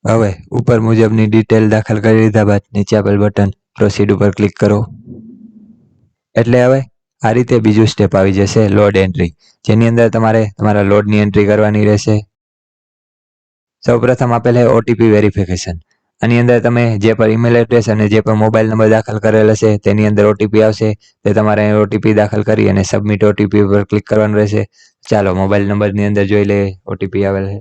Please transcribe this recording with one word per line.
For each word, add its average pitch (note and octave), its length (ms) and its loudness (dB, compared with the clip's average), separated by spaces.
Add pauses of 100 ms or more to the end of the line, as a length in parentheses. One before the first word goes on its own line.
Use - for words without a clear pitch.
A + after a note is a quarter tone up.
હવે A2+ 220 0 (280)
ઉપર A#2+ 280 0
મુજબની A2 440 2
ડિટેલ A2 420 2
દાખલ A2 320 -2
કરી A2 200 4
લીધા G#2+ 260 2
બાદ G2+ 120 0 (140)
નીચે G2+ 220 -2
આપેલ G2+ 240 0
બટન G2+ 280 0 (280)
પ્રોસીડ G#2 380 0
ઉપર G2+ 220 0
ક્લિક G2+ 220 -2
કરો. G#2 180 0 (1600)
એટલે A#2+ 260 2
હવે C3+ 120 2 (480)
આ A2 100 2
રીતે B2 280 0
બીજું G#2+ 280 2
સ્ટેપ G2 260 -2
આવી F#2+ 200 0
જશે G2+ 240 0 (160)
લોડ G2+ 240 2
એન્ટ્રી, F2+ 300 -4 (320)
જેની A2+ 280 2
અંદર A#2 220 2
તમારે A2+ 280 0 (160)
તમારા G#2 340 0
લોડની G#2 320 0
એન્ટ્રી G#2 260 0
કરવાની G#2 400 0
રહેશે. G#2+ 260 0 (1700)
સૌપ્રથમ A#2+ 520 0
આપેલ A#2+ 220 0
છે A#2+ 40 4 (120)
ઓ - 40 2
ટી G#2+ 200 -4
પી A2+ 160 4
વેરિફિકેશન. F#2 600 -2 (460)
આની A#2 200 0
અંદર A#2+ 240 2
તમે A#2+ 180 0 (180)
જે A2 160 2
પણ A2 160 2
ઈમેલ A#2 280 0
એડ્રેસ A2+ 300 0
અને G#2+ 200 0
જે A2 140 2
પણ G#2+ 180 0
મોબાઈલ A2 280 0
નંબર A2 240 2
દાખલ A2 280 -4
કરેલ A2 300 2
હશે A2 160 0 (140)
તેની G#2+ 260 0
અંદર G#2 200 0
ઓ G#2 40 0
ટી G#2 180 -4
પી A2 140 4
આવશે, A2 220 -2 (340)
તે G#2 160 -2
તમારે G#2+ 260 0
અહીં G#2 180 0
ઓ G2+ 40 0
ટી G2+ 180 -6
પી G#2+ 160 2
દાખલ G#2 280 -2
કરી G#2+ 240 0
અને G2 180 0
સબમિટ G#2 380 -2
ઓ G#2 40 2
ટી G#2 200 -2
પી G#2 140 2
ઉપર G2+ 240 0
ક્લિક G#2 200 -2
કરવાનું G#2+ 300 0
રહેશે. G#2 220 -2 (480)
ચાલો G2 300 0
મોબાઈલ G2+ 320 -2
નંબરની G#2 380 -2
અંદર G2+ 200 -2
જોઈ G2+ 220 0
લઈએ G2+ 160 -2 (220)
ઓ G2+ 40 -6
ટી F#2+ 180 -8
પી G2 160 -2
આવેલ G2 220 -4
છે. G#2 100 -10